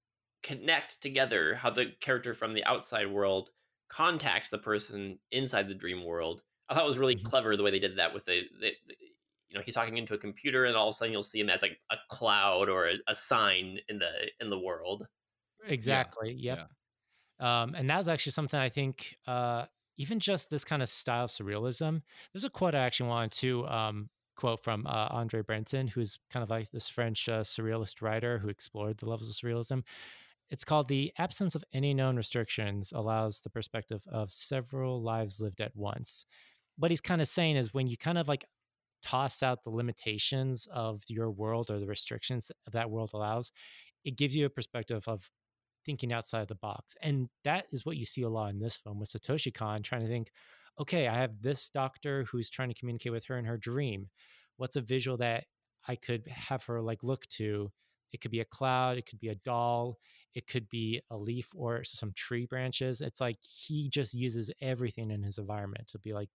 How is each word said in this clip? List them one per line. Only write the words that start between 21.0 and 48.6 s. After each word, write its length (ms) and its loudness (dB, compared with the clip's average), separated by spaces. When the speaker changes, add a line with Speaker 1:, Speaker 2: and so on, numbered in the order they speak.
Speaker 2:
of 60 -4
surrealism, 680 0
there's 120 -4
a 40 -2
quote 260 2
I 40 4
actually 300 2
wanted 240 0
to, 340 0
um, 420 -2
quote 280 0
from, 240 0
uh, 240 2
Andre 300 -2
Breton, 460 -2
who's 320 -2
kind 140 -4
of, 60 -6
like, 220 -2
this 180 -4
French, 400 0
uh, 120 0
surrealist 600 -2
writer 380 0
who 100 -2
explored 500 -6
the 100 -6
levels 200 -4
of 60 -6
surrealism. 480 -2
It's 160 -6
called, 240 4
"The 280 0
absence 380 0
of 180 -4
any 200 2
known 240 4
restrictions 760 -2
allows 480 0
the 80 -10
perspective 580 -6
of 260 -4
several 680 -2
lives 400 0
lived 200 -4
at 140 -4
once." 500 -6
What 140 4
he's 100 2
kind 200 2
of 80 4
saying 280 4
is 160 2
when 140 2
you 100 -2
kind 220 0
of, 80 0
like, 180 0
toss 420 0
out 200 2
the 80 -8
limitations 960 0
of 420 -4
your 220 0
world 400 -2
or 80 -2
the 80 -4
restrictions 600 -4
that 100 -14
that 180 0
world 220 -2
allows, 380 -2
it 140 -6
gives 180 2
you 100 4
a 40 2
perspective 580 -4
of 240 -4
thinking 280 -4
outside 340 -2
the 80 -8
box. 460 -8
And 280 0
that 280 0
is 140 -6
what 120 -4
you 80 -4
see 180 -2
a 60 0
lot 220 -2
in 80 -4
this 180 -2